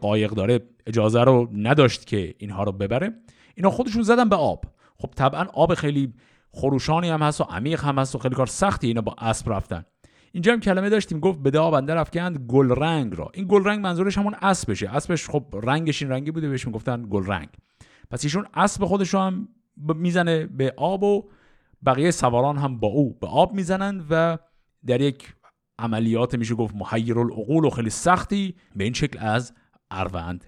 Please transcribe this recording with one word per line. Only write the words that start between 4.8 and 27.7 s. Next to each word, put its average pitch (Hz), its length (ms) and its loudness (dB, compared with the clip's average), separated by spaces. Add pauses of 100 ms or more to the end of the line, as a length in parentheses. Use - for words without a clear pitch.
خب 135 180 -10
طبعاً 147 280 0
آب 160 300 2
خیلی 139 380 -2 (400)
خروشانی 151 560 0
هم 156 140 0
هست 151 180 2
و 160 40 0
عمیق 160 400 -4
هم 143 140 0
هست 135 160 0
و 139 40 -6
خیلی 127 160 2
کار 127 120 0
سختی 117 400 0
اینا 113 140 0
با 110 180 -4
اسب 113 340 -2
رفتن. 92 320 -6 (480)
اینجا 180 200 2
هم 240 80 0
کلمه 190 280 2
داشتیم، 202 320 0
گفت: 175 180 0
"به 139 120 0
داب 156 240 2
اندر 143 220 0
افکند 170 420 -2
گل 127 320 4
رنگ 131 460 0
را." 80 180 -10
این 190 140 -6
گل 202 160 4
رنگ 208 160 -2
منظورش 190 380 -2
همون 202 240 0
اسبشه. 113 480 0
اسبش 123 380 -2
خب 143 160 -2 (180)
رنگش 147 400 -2
این 139 80 -4
رنگی 135 200 -4
بوده، 160 180 -4
بهش 131 180 -4
میگفتن 117 440 -6
گل 98 160 -2
رنگ. 92 220 -4 (600)
پس 127 140 -6
ایشون 156 300 -2
اسب 202 300 0
خودش 190 300 0
رو 190 60 2
هم 190 280 -4 (400)
ب-، 160 40 2
می‌زنه 165 540 0
به 131 300 -2
آب 185 260 -4
و 202 260 0 (580)
بقیه 135 240 4
سواران 131 480 2
هم 131 220 -2
با 107 80 0
او 131 320 0
به - 60 -6
آب 165 260 2
می‌زنن 190 580 -4
و 165 280 2 (480)
در 123 140 2
یک 139 340 -2 (440)
عملیات 113 560 0
می‌شه 117 200 -2
گفت 107 200 -2
محیر 117 440 -2
العقول 117 460 0
و 135 60 4